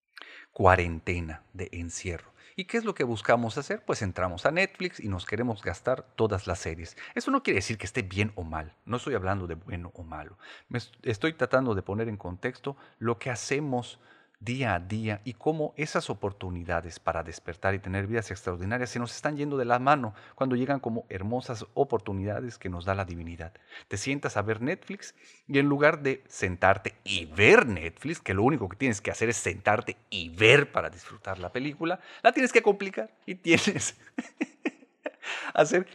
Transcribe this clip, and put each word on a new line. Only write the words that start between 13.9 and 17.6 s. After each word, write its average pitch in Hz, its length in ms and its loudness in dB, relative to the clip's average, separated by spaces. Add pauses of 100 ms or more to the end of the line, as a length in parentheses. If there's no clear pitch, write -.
día 120 320 0
a 87 60 0
día 104 440 -4
y 123 100 -8
cómo 156 440 -2
esas - 320 -2
oportunidades 87 920 -4
para 82 220 -2
despertar 85 540 -4